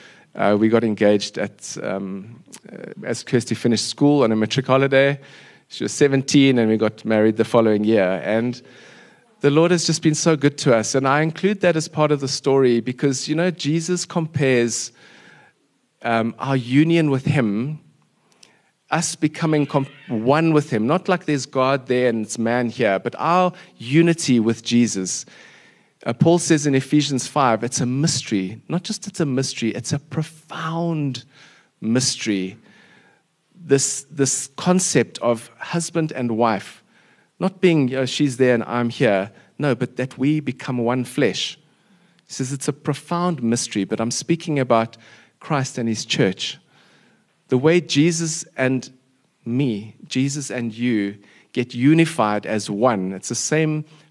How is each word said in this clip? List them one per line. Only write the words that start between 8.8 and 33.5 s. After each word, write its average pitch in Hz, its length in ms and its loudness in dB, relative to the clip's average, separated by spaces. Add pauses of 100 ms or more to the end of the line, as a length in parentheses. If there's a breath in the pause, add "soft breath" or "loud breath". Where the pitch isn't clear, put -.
the 143 100 4
Lord 165 200 4
has 175 140 0
just 165 160 -2
been 151 140 2
so 160 220 2
good 139 220 0
to 135 140 4
us, 110 220 0
and 135 100 2
I 139 160 2
include 190 380 -2
that 175 160 2
as 156 140 -4
part 151 220 2
of 143 100 0
the 135 80 -4
story 135 500 2
because, 127 480 -4
you 151 80 -2
know, 175 160 0
Jesus 165 540 -2
compares, 131 880 0 (1080 soft breath)
um, 113 360 -2
our 135 160 -2
union 147 560 2
with 135 140 -2
Him, 123 560 -2 (1120 soft breath)
us 165 260 -2
becoming 156 480 0
com-, 135 220 -2 (200)
one 139 460 2
with 151 160 2
Him, 110 180 0
not 180 220 0
like 180 160 0
there's 143 200 -2
God 131 420 0
there 123 200 2
and 113 180 0
it's - 140 -10
man 120 300 0
here, 107 300 0
but 117 180 -6
our 175 340 2 (260 loud breath)
unity 143 640 2
with 110 240 0
Jesus. 107 600 0 (800 soft breath)
Uh, 135 80 -4
Paul 170 260 4
says 156 260 0
in 139 100 2
Ephesians 139 520 0
five, 117 380 2
it's - 160 -4
a 123 40 -2
mystery. 117 840 -2
Not 175 140 -4
just - 220 -10
it's - 140 -16
a 170 60 0
mystery, 131 460 -2
it's - 200 -6
a 151 80 -2
profound 160 1300 -6 (560 soft breath)
mystery. 110 760 -2 (1040 soft breath)